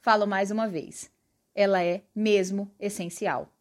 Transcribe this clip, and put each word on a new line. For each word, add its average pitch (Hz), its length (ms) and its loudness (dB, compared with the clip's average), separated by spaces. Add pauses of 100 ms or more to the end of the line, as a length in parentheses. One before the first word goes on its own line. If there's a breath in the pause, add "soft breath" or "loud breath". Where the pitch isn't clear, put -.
falo 214 260 4
mais 196 240 0
uma 220 160 -2
vez. - 460 -10 (420)
Ela 196 260 4
é 175 220 -2 (100)
mesmo 202 560 0 (120)
essencial. 175 680 -4 (120)